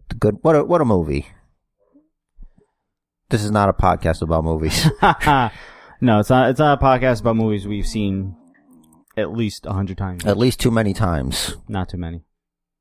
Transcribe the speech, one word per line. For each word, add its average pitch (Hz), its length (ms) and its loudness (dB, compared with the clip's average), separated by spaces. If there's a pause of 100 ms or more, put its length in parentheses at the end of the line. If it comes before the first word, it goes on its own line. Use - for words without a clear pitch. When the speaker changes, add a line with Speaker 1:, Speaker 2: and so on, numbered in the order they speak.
Speaker 1:
the - 60 -6
good, 104 260 0
what 160 160 4
a, 143 80 2
what 170 160 2
a 139 40 2
movie. 78 420 0 (2000)
This 107 140 0
is 104 80 -2
not 101 180 2
a - 40 2
podcast 85 480 0
about 80 220 0
movies. 80 440 0 (140)
Speaker 2:
<laughs> 143 500 2 (500)
No, 113 200 4
it's - 80 -2
not, 127 200 4
it's 131 100 -2
not 147 220 2
a - 0 -
podcast 127 380 2
about 113 160 0
movies 107 320 -2
we've 101 180 -4
seen 98 480 -4 (840)
at 95 160 -4
least 113 320 -4
a 69 80 -6
hundred 95 240 -6
times. 92 280 -8
Speaker 1:
At 101 120 2
least 120 240 0
too 120 100 2
many 110 220 2
times. 78 640 -4 (100)
Speaker 2:
Not 95 220 -6
too 90 80 -10
many. 85 240 -10 (600)